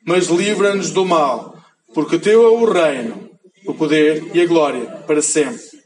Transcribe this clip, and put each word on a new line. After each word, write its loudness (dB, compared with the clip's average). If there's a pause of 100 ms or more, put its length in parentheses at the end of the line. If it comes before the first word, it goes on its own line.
mas 0
livra-nos 0
do 0
mal. -2 (360)
Porque -2
teu 4
é 6
o 4
reino, -2 (380)
o -6
poder 0
e 2
a 2
glória 0 (200)
para 0
sempre. -2 (240)